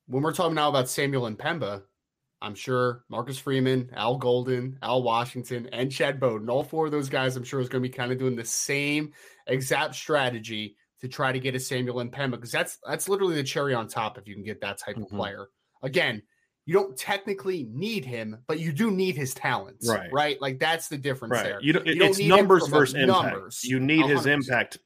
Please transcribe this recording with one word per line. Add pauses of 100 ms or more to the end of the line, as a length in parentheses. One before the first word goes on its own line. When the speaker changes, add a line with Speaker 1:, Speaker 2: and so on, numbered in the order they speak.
Speaker 1:
When
we're
talking
now
about
Samuel
Mpemba, (580)
I'm
sure
Marcus
Freeman,
Al
Golden,
Al
Washington,
and
Chad
Bowden,
all
four
of
those
guys,
I'm
sure
is
gonna
be
kinda
doing
the
same (360)
exact
strategy (240)
to
try
to
get
a
Samuel
Mpemba,
'cause
that's,
that's
literally
the
cherry
on
top
if
you
can
get
that
type
of
Speaker 2:
Mm-hmm.
Speaker 1:
player. (340)
Again, (420)
you
don't
technically
need
him,
but
you
do
need
his
talents,
Speaker 2:
Right.
Speaker 1:
right?
Like,
that's
the
difference
Speaker 2:
Right.
Speaker 1:
there.
Speaker 2:
You
don't,
Speaker 1:
You
don't
Speaker 2:
it's
Speaker 1:
need
him
Speaker 2:
numbers
Speaker 1:
from
a
Speaker 2:
versus
impact.
Speaker 1:
numbers.
Speaker 2:
You
need
his
Speaker 1:
A
hundred
percent.
Speaker 2:
impact